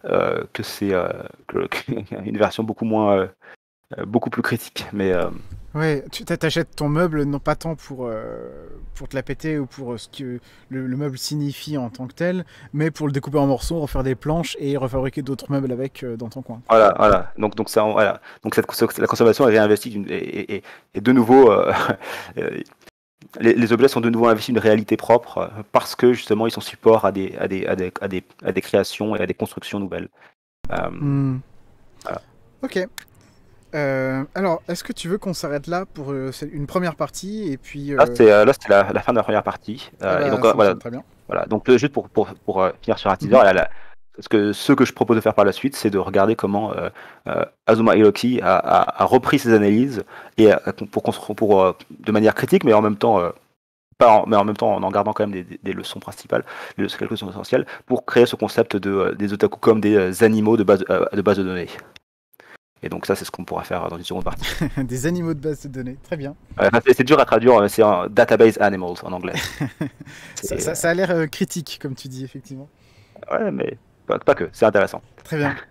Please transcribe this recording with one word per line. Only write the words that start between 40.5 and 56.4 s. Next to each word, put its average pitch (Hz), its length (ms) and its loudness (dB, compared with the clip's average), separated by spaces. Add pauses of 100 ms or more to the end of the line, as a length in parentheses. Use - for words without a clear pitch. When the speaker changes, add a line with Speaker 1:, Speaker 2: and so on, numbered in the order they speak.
Speaker 1:
voilà. 104 180 6
Speaker 2:
enchaîne - 80 -4
très 117 120 -12
bien. 123 120 -14 (240)
Speaker 1:
Voilà. - 180 -4
Donc, 110 240 -4
euh, 123 80 8
juste 135 160 0
pour, 104 160 -4
pour, 101 180 0 (180)
pour, 95 160 -2
euh, 92 100 2 (100)
finir 110 180 -2
sur 101 100 -2
un 95 60 2
teaser, - 220 -2
Speaker 2:
Mhm. 120 60 8
Speaker 1:
la, 95 100 6
la, 87 160 2 (500)
ce - 100 -18
que, 104 240 2
ce - 200 0
que 127 120 6
je - 80 -10
propose 117 220 2
de 110 60 0
faire 110 120 2
par 101 120 4
la 95 60 4
suite, 135 240 -6
c'est - 140 -2
de 101 80 -2
regarder 98 380 2
comment, 104 380 -4
euh, 85 160 -6 (380)
euh, - 180 -2 (220)
Azuma 110 280 4
Hiroki 107 460 4
a, 92 160 2
a, - 460 2
a - 20 4
repris 131 340 2
ses 117 140 2
analyses 107 500 2 (340)
et 110 140 8
a, 78 140 2
a 98 80 -4
con-, 107 120 -10
pour - 180 -6
constru-, - 320 -4
pour, 101 260 4
euh, 92 120 4 (160)
de - 220 -8
manière 107 240 4
critique, 185 280 2
mais 123 100 6
en 107 80 6
même 104 160 0
temps, 110 220 2
euh, 87 100 -2 (680)
pas 123 120 8
en, 107 180 6
mais 110 80 2
en 101 100 4
même 107 120 -4
temps 113 180 0
en, 92 80 -4
en 95 80 -4
gardant 104 220 -2
quand 107 100 -2
même 104 80 -4
des, 92 120 -10
des, 87 200 -18
des 95 100 -6
leçons 95 260 -12
principales, - 440 -6 (340)